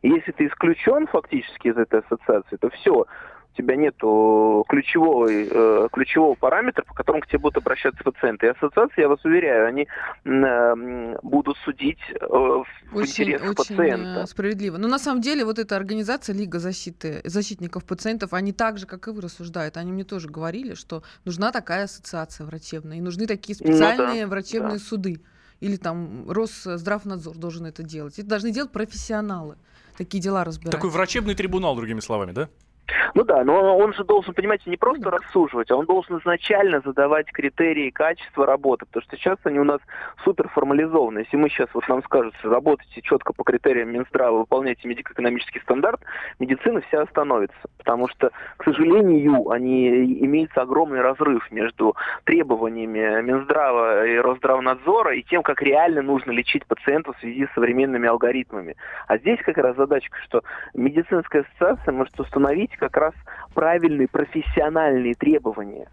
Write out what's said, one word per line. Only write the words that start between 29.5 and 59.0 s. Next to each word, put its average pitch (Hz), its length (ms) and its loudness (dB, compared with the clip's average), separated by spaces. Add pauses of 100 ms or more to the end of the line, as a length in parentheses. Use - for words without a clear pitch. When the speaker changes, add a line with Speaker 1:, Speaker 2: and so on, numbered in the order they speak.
Speaker 2:
такие 180 280 -6
дела 190 200 -2
разбирать. 165 280 -8
Speaker 3:
Такой 170 180 -2
врачебный 190 460 -2
трибунал, 180 400 -2
другими 113 240 -6
словами, 101 320 -4
да? 135 180 -6 (640)
Speaker 1:
Ну - 80 4
да, 147 220 4
но 190 320 4
он 208 160 4
же 196 100 -8
должен, 190 300 2
понимаете, 196 360 -2
не 175 60 -2
просто 254 300 0
Speaker 2:
Ну 190 60 -2
да. 175 60 -2
Speaker 1:
рассуживать, 139 540 0
а 127 60 4
он 156 80 -2
должен 180 340 0
изначально 175 640 2
задавать 143 480 2
критерии 143 600 -2
качества 156 540 -2
работы, 135 400 0
потому - 180 -8
что - 120 -16
сейчас 185 280 -2
они 143 160 0
у 143 40 4
нас 143 160 -2 (440)
супер 185 260 0
формализованы. 139 680 2
Если 110 180 -4
мы 151 120 4
щас, - 240 -2
вот 120 140 -4
нам 127 160 0
скажут, 117 360 0
что 110 100 -6
работайте 135 520 0
четко - 300 0
по - 120 -6
критериям 123 460 0
Минздрава, 120 500 0
выполняйте 127 480 -2
медико-экономический 120 760 -4
стандарт, 170 400 0 (380)
медицина 135 420 0
вся 151 220 0
остановится, 139 520 0 (220)
потому 120 320 0
что, - 220 0 (260)
к - 80 -14
сожалению, 156 840 6
они, 127 360 2 (380)
имеется 147 360 2
огромный 135 400 0
разрыв 135 500 2
между 110 440 0 (300)
требованиями 113 960 0
Минздрава 127 840 2
и 117 100 2
Росздравнадзора 131 960 2
и 123 80 -6
тем, 170 200 0
как 151 180 -2
реально 147 400 4
нужно 135 300 -2
лечить 123 340 -2
пациентов 143 520 -2
в - 40 -20
связи 123 240 -6
с - 80 -12
современными 120 560 2
алгоритмами. 117 680 -2 (320)